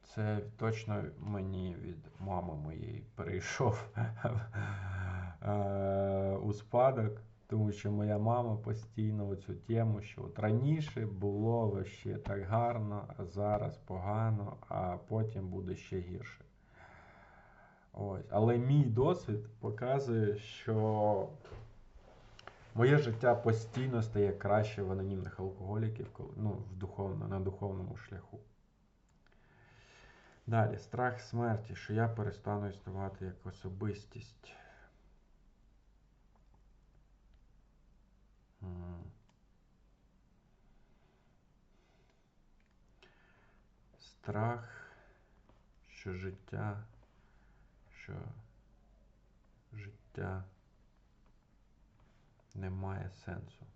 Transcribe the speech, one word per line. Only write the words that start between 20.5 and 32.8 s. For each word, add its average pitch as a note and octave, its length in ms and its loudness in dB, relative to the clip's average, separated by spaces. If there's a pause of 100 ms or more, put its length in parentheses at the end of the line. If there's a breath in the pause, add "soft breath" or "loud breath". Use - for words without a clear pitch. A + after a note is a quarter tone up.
моє B2+ 240 8
життя A#2+ 360 6
постійно A#2+ 680 2
стає G2+ 300 4
краще G2+ 500 2
в F#2+ 100 0
анонімних F#2+ 480 -2
алкоголіків, G#2+ 720 -4
коли, - 240 -10
ну, G#2+ 140 0
в F#2 260 -6
духовно-, G2 520 -4
на G2 120 -2
духовному F#2+ 560 -4
шляху. - 420 -12 (2000 loud breath)
Далі, G#2+ 320 4
страх A#2+ 420 -2
смерті, A2+ 540 0
що - 180 -6
я A2+ 160 4
перестану G#2 600 -2
існувати F#2+ 560 -8